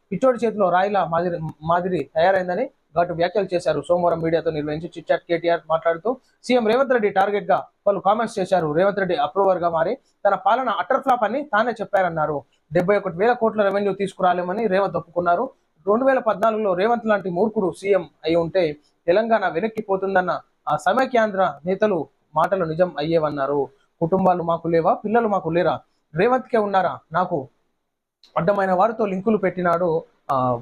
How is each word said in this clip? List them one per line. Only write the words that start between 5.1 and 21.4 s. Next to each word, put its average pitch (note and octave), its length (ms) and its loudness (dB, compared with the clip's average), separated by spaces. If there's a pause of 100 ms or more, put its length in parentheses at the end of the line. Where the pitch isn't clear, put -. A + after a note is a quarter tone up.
చాట్ E3+ 100 0
కేటీఆర్ E3+ 480 -2
మాట్లాడుతూ E3 480 -2 (260)
సీఎం A#3+ 240 0
రేవంత్ B3 240 2
రెడ్డి G#3+ 180 2
టార్గెట్ F#3+ 420 0
గా D#3+ 160 0 (200)
పలు G3 120 0
కామెంట్స్ G#3+ 400 0
చేశారు. F3+ 320 0
రేవంత్ F#3+ 280 2
రెడ్డి F3+ 160 0
అప్రూవర్ F#3+ 420 2
గా E3+ 120 0
మారి E3+ 280 -2 (300)
తన G3 80 4
పాలన A3+ 340 0
అటర్ G3 320 -2
ఫ్లాప్ B3 220 2
అని A#3 200 -2
తానే A#3 280 0
చెప్పారన్నారు. E3 720 -2 (300)
డెబ్బై F3+ 240 2
ఒకటి F#3 200 -4
వేల A3+ 160 2
కోట్ల A3 300 0
రెవెన్యూ G3 300 0
తీసుకురాలేమని F#3 720 -2
రేవంత్ F#3+ 280 0
ఒప్పుకున్నారు. F3 540 -2 (380)
రెండు A3+ 180 2
వేల C4+ 140 4
పద్నాలుగులో G#3+ 540 0
రేవంత్ A3 340 0
లాంటి G3+ 220 0
మూర్ఖుడు F#3+ 520 0
సీఎం F#3+ 280 0 (160)
అయి E3 100 0
ఉంటే E3 420 0 (300)
తెలంగాణ G#3+ 400 2
వెనక్కిపోతుందన్న F#3 920 -2 (280)
ఆ C#3+ 60 0
సమైక్యాంధ్ర G3+ 880 0